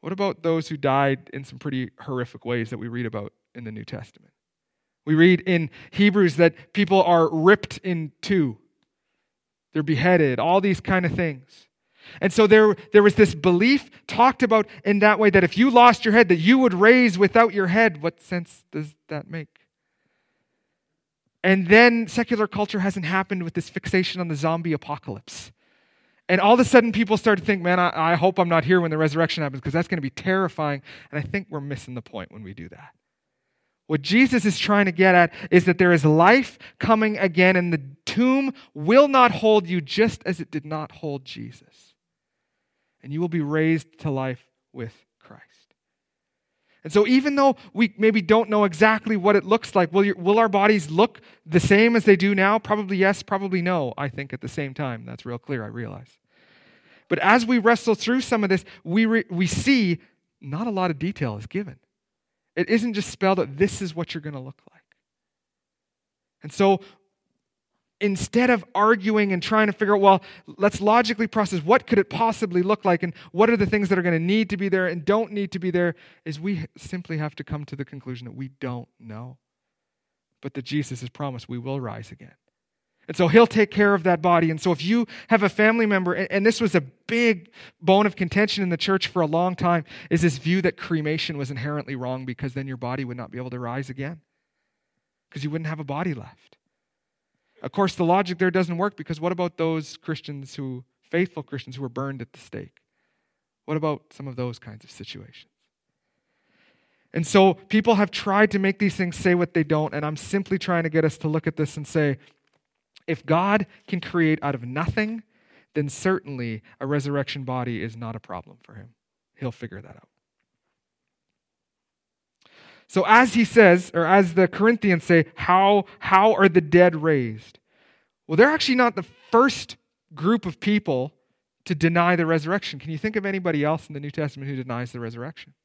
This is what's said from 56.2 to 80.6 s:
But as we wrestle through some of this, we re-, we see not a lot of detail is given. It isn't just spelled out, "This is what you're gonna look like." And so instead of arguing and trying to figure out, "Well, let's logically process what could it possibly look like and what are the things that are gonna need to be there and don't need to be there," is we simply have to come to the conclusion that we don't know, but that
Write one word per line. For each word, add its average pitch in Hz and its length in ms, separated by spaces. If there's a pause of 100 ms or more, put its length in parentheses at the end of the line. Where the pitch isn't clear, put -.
But 262 100
as 233 260
we 247 140
wrestle 220 380
through 247 240
some 226 240
of 190 60
this, 190 140 (200)
we 196 200
re-, 220 240
we 180 180
see 214 520 (420)
not 160 280
a - 20
lot 185 220
of 143 60
detail 135 380
is 110 100
given. 185 300 (800)
It 170 160
isn't 226 240
just 208 160
spelled 190 300
out, 139 160
"This 202 260
is 160 140
what 170 180
you're 165 60
gonna 147 220
look 135 200 (100)
like." - 100 (1600)
And 151 100
so 196 280 (1200)
instead 214 480
of 233 160 (120)
arguing 208 560
and 175 100
trying 220 240
to 208 60
figure 208 240
out, 196 40
"Well, 196 220 (240)
let's 190 340
logically 220 460
process 190 380
what 240 240
could 226 100
it 190 120
possibly 208 520
look 202 220
like 175 180
and 175 100 (200)
what 220 180
are 233 60
the 196 100
things 208 220
that 185 100
are 175 40
gonna 170 180
need 196 300
to 208 60
be 196 120
there 185 180
and 165 180
don't 208 280
need 202 180
to 190 80
be 175 140
there," 175 240 (280)
is 147 140
we 170 280 (100)
simply 175 420
have 151 160
to - 80
come 147 220
to - 100
the 139 100
conclusion 127 420
that 113 100
we 131 140 (100)
don't 123 280 (120)
know, 117 360 (1040)
but 139 140
that 131 100